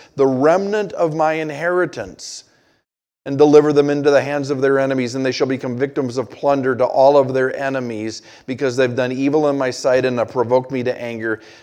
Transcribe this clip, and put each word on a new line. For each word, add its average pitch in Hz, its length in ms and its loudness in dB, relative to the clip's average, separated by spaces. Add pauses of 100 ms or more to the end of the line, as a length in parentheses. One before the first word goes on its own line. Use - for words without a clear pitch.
(160)
"the 139 100 2
remnant 180 680 0
of 160 220 -2
my 156 180 0
inheritance 156 1120 -6 (840)
and 139 100 -4
deliver 151 340 6
them 143 200 2
into 143 180 0
the 139 120 4
hands 139 280 -4
of 135 120 -4
their 139 180 2
enemies, 131 340 -2
and 135 100 -4
they 131 80 0
shall 135 140 -2
become 127 320 -4
victims 135 400 -4
of 120 100 -4
plunder 135 480 -2
to 123 100 0
all 139 320 4
of 131 180 2
their 131 200 0
enemies, 120 680 -6 (240)
because 127 300 -4
they've 123 180 2
done 127 160 -2
evil 139 360 0
in 139 120 0
my 131 100 -2
sight 127 360 0
and 127 120 -2
have 113 140 -2
provoked 127 400 0
me 131 100 -4
to 123 180 -4
anger 113 400 -6 (240)